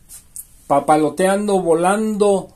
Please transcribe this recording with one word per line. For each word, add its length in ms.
papaloteando, 920
volando 960